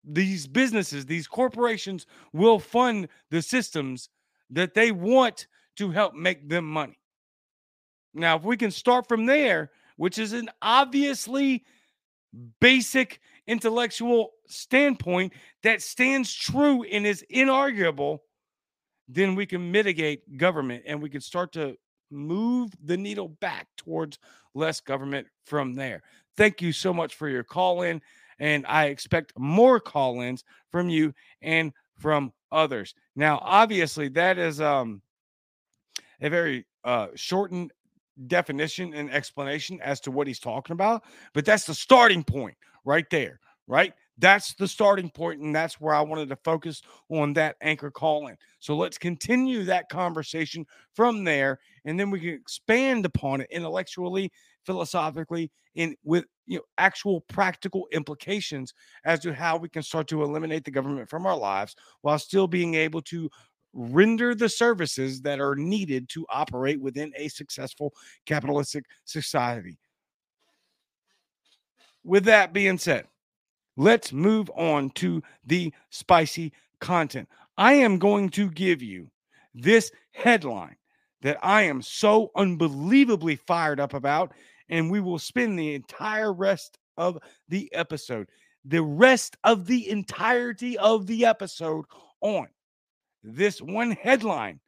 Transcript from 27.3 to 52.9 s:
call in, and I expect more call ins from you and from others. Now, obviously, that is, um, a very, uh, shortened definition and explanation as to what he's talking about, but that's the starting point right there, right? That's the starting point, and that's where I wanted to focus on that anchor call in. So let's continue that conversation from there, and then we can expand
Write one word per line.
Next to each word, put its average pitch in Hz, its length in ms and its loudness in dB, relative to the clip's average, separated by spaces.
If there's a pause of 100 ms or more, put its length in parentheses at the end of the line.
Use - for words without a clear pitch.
call 180 380 0
in, 165 180 -4 (380)
and 147 280 0
I 151 200 4
expect 147 520 -4
more 214 420 6
call 127 400 -2
ins 127 240 -8 (260)
from 175 200 -2
you 156 240 2 (260)
and 160 320 -2 (260)
from 147 340 -2 (200)
others. 135 420 -2 (200)
Now, 147 280 2
obviously, 180 680 2
that 175 280 2
is, 160 220 -4
um, 127 400 -2 (1200)
a 151 80 -4
very, 151 380 -2 (180)
uh, 117 300 0
shortened 180 580 -6 (540)
definition 160 680 -2
and 147 160 -8
explanation 143 720 -6
as 135 180 -6
to 135 100 -10
what 139 160 -2
he's 127 140 -10
talking 131 340 -8
about, 214 300 0 (280)
but 147 120 -2
that's 214 200 4
the 156 100 -6
starting 226 500 6
point 123 320 -6 (280)
right 151 260 0
there, 117 300 -4 (260)
right? 170 260 2 (260)
That's 190 360 4
the 190 140 -4
starting 196 420 2
point, 160 300 -8
and 151 140 -4
that's 160 240 -2
where 151 160 0
I 147 60 4
wanted 151 300 -4
to 135 60 -8
focus 160 440 -4 (300)
on 147 240 0
that 156 260 0
anchor 147 300 -4
call 151 380 -2
in. 156 80 -18 (220)
So - 160 -4
let's 170 220 -4
continue 226 680 -2
that - 260 -2
conversation 160 760 -6 (300)
from 220 300 2
there, 139 340 0 (260)
and 165 160 -4
then 202 100 -2
we 190 100 -4
can 170 100 -6
expand 233 760 0